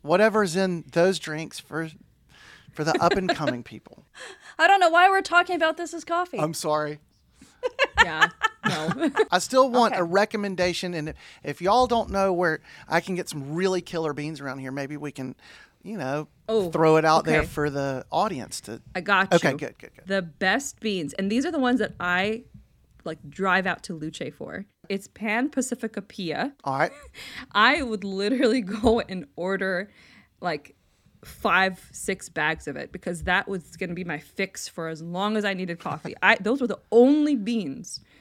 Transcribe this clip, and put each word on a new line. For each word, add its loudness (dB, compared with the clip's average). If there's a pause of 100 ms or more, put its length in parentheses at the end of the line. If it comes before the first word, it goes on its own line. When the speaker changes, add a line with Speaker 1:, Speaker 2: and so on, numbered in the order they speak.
Speaker 1:
whatever's 4
in 0
those 4
drinks -8
for, -8 (800)
for -6
the 2
up 6
and 0
coming -2
Speaker 2:
<laughs> -16
Speaker 1:
people. -20 (540)
Speaker 2:
I 6
don't 6
know 6
why 8
we're 4
talking 2
about 0
this -8
as -12
coffee. -4
Speaker 1:
I'm -2
sorry. -2 (1040)
Speaker 3:
Yeah. 2 (400)
No. 0 (100)
<laughs> 2
Speaker 1:
I 2
still 4
want 4
Speaker 2:
Okay. -2
Speaker 1:
a 2
recommendation, 0
and -6 (280)
if -8
y'all 4
don't 0
know 0
where 0 (280)
I 2
can -8
get -8
some -8
really 0
killer -6
beans -8
around -10
here, -10
maybe -8
we -8
can, -10 (480)
you -12
know, -6 (200)
Speaker 3:
Oh, 0
Speaker 1:
throw 6
it 4
out 6
there 2
Speaker 3:
okay. -4
Speaker 1:
for -2
the -4
audience -4
to -12 (140)
Speaker 3:
I -4
got 4
Speaker 1:
Okay, 4
Speaker 3:
you. -6
Speaker 1:
good, -10
good, -20
good. -20
Speaker 3:
The 0
best -2
beans, -4
and -2
these 0
are -2
the -4
ones 2
that -4
I, -2 (600)
like, -8 (100)
drive 0
out -4
to -10
Luce -10 (140)
for. -12 (240)
It's -6
Pan -4
Pacifica -6
Pia. -6 (100)
Speaker 1:
All -4
right. 2 (300)
Speaker 3:
<laughs> -16
I 4
would -4
literally 0
<laughs> -8
go 2
and -8 (100)
order, -4 (500)
like, -6 (500)
five, 0 (120)
six -8
bags -4
of -10
it -12
because -8
that 0
was -10
gonna -8
be -8
my -8
fix -10
for -8
as -10
long -4
as -2
I 0
needed -8
coffee. -8
Speaker 1:
<laughs> -2
Speaker 3:
I, 8
those -2
were -2
the -6 (140)
only 6
beans -6 (200)